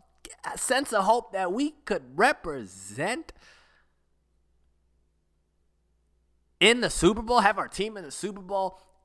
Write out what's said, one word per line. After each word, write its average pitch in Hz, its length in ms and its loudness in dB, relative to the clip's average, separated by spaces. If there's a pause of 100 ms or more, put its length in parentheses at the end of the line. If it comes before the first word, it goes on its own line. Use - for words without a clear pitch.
(440)
a - 120 -8
sense 262 360 -2
of 196 140 2
hope 233 260 2
that 190 200 0
we 285 200 -2 (120)
could 135 320 -6
represent 151 1160 -2 (3250)
in 226 220 6
the 185 80 2
Super 202 300 2
Bowl, 233 200 2
have 202 180 4
our 147 80 -4
team 208 300 -8
in 190 80 -14
the 139 80 -16
Super 196 300 -10
Bowl, 190 380 -6 (240)